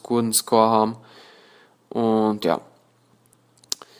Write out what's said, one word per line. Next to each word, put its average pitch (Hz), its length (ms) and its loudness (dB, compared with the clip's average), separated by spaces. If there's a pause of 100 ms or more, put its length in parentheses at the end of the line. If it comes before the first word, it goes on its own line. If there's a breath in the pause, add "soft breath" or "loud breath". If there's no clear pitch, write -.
guten 117 320 -4
Score 113 340 2
haben. 113 280 2 (920 soft breath)
Und 110 560 -2
ja. 82 160 -2 (1400 loud breath)